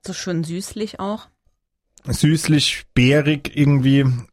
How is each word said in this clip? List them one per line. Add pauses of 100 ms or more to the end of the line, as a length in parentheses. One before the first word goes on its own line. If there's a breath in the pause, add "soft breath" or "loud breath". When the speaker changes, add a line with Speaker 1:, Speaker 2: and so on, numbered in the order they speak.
Speaker 1:
So
schön
süßlich
auch. (760)
Speaker 2:
Süßlich, (100)
bärig
irgendwie (280)